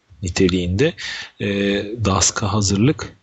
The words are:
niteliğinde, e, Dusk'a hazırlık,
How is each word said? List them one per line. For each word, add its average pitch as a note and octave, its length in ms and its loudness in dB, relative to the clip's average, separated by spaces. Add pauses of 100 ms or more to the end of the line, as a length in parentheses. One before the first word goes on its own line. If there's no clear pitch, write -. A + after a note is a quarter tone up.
(240)
niteliğinde, F#2 680 2 (480)
e, G#2 60 -2 (560)
Dusk'a F#2+ 500 0
hazırlık, G#2 680 0